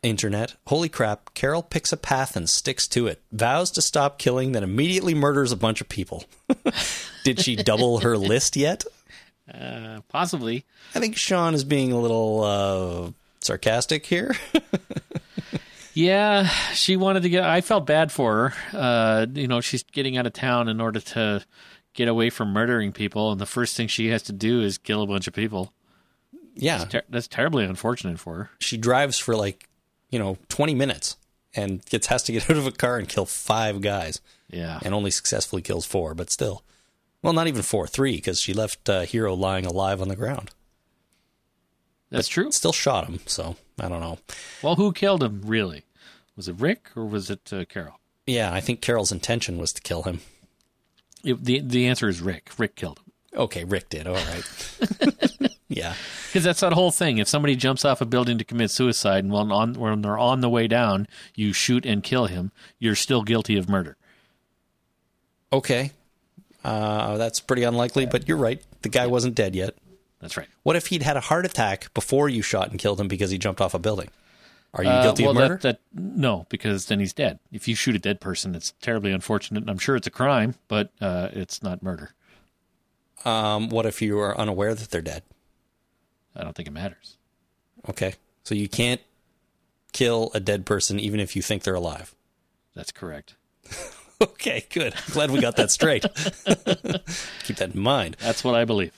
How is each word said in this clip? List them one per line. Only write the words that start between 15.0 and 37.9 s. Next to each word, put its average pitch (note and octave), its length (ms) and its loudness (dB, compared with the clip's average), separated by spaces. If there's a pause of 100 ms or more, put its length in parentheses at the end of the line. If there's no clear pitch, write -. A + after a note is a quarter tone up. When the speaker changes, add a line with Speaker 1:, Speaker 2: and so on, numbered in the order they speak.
Speaker 2:
Yeah, G3 540 4 (240)
she - 240 2
wanted F#3+ 280 4
to F3+ 40 2
get, F3+ 160 4
I E3+ 160 4
felt F#3 240 2
bad D3+ 260 4
for A#2 380 4
her. C3 60 -6 (240)
Uh, A2+ 560 4
you C#3 120 -2
know, A#2+ 140 0
she's B2 220 -2
getting C3+ 340 -4
out B2 100 0
of A2 60 -4
town B2 380 0
in A2 100 -2
order A2 200 -2
to G#2+ 440 -2 (480)
get A#2+ 160 2
away A#2 220 4
from A2 200 -2
murdering G#2+ 420 2
people, G#2+ 380 -2
and G2+ 80 -2
the G2+ 60 -4
first A#2+ 320 -2
thing A2+ 120 -2
she A2+ 200 0
has A2+ 140 0
to - 100 -10
do A2 300 2
is G2 160 0
kill G#2+ 240 -2
a G#2 40 -2
bunch G2 220 -2
of F#2 60 -8
people. G2+ 400 -4 (800)
Speaker 1:
Yeah. D3 240 -2
Speaker 2:
That's F2+ 140 -6
ter-, A#2+ 180 -2
that's A#2 180 -4
terribly C3 380 0
unfortunate F#2+ 520 -4
for E2 180 -12
her. G2+ 220 -10
Speaker 1:
She - 200 -4
drives B2+ 400 2
for, A2+ 180 0
like, G2+ 320 -4 (400)
you B2 100 -2
know, F#2+ 200 -2 (100)
twenty D3+ 260 0
minutes - 440 -2 (360)
and G2 300 -4
gets, - 220 -2
has B2+ 160 0
to - 100 -4
get A2+ 120 -2
<laughs> - 60 4
out D#3+ 60 4
of C#3+ 100 0
a C3 60 -4
car B2 240 0
and G#2 100 -4
kill F#2+ 200 -2
five G#2+ 560 -2
guys. G2 400 -2 (260)
Speaker 2:
Yeah. E2+ 340 -8
Speaker 1:
And G2 120 -2
only G2+ 160 0
successfully - 500 -2
kills F2 240 -4
four, E2 300 -4
but E2 160 -6
still. G2+ 320 -4 (580)
Well, E3 140 2
not E3 140 2
even C3 120 -2
four, F#2+ 260 0
three, C3 360 0